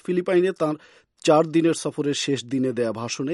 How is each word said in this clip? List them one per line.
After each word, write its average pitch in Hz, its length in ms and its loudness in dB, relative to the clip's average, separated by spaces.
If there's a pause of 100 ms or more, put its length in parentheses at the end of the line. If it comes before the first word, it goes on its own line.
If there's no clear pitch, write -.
ফিলিপাইনে 180 520 0
তাঁর 151 240 -2 (440)
চার 160 260 6
দিনের 160 280 2
সফরের 143 420 -4
শেষ 139 280 -2
দিনে 131 280 -2
দেয়া 113 200 -2
ভাষণে 120 400 -6